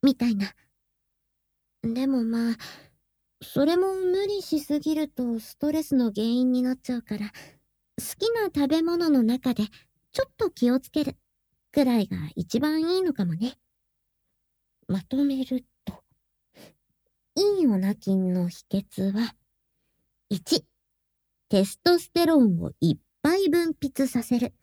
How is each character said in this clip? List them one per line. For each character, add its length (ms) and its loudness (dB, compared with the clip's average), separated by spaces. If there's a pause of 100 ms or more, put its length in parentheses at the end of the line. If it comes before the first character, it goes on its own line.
み 140 2
た 120 0
い 80 2
な。 200 -4 (1300)
で 240 -2
も 160 0
ま 300 0
あ、 40 -6 (840)
そ 200 -2
れ 140 2
も 160 0
無 320 -2
理 160 -4
し 180 -2
す 200 -4
ぎ 160 -2
る 120 -2
と 320 -4
ス 200 -20
ト 120 -2
レ 120 -2
ス 120 -4
の 160 2
原 120 -4
因 280 2
に 120 2
な 100 -2
っ 40 -6
ち 140 -10
ゃ 60 -4
う 60 -8
か 160 -8
ら、 120 -6 (680)
好 40 -12 (160)
き 120 0
な 140 0
食 220 0
べ 160 2
物 260 0
の 140 4
中 320 0
で 80 0 (480)
ち 100 -2
ょ 60 0
っ 100 -20
と 140 0
気 180 2
を 100 2
つ 120 -14
け 120 -2
る 140 -6 (540)
く 120 4
ら 140 2
い 80 2
が 300 -8
一 240 -4
番 240 0
い 160 0
い 40 0
の 80 0
か 140 -2
も 80 -2
ね。 240 -4 (1300)
ま 140 -2
と 160 -6
め 260 0
る 220 -4 (180)
と、 200 -14 (1300)
い 260 2
い 60 4
オ 120 2
ナ 160 0
キ 180 -2
ン 200 2
の 160 0
秘 200 -16
訣 420 -2
は、 240 -2 (960)
一、 340 -2 (840)
テ 160 4
ス 180 -12
ト 140 6
ス 140 -6
テ 160 2
ロ 120 6
ン 220 4
を 100 -6 (100)
い 140 4
っ 20 -18 (260)
ぱ 120 4
い 140 2
分 220 2
泌 340 -2
さ 160 -2
せ 160 0
る。 260 -2